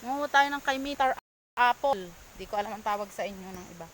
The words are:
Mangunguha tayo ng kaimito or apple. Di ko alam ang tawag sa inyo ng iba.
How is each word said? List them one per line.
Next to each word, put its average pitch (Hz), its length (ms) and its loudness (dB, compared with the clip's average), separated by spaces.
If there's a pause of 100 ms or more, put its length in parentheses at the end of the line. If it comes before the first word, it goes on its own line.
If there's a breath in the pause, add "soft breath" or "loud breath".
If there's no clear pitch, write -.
Mangunguha 277 240 -2
tayo 277 240 8
ng 285 80 -4
kaimito 269 400 -2
or 262 160 2 (400)
apple. 240 480 4 (320)
Di 190 80 -10
ko 208 160 -4
alam 208 160 -4
ang 214 80 -8
tawag 208 240 -2
sa 196 160 -4
inyo 190 320 -10
ng 180 160 -14
iba. 170 200 -14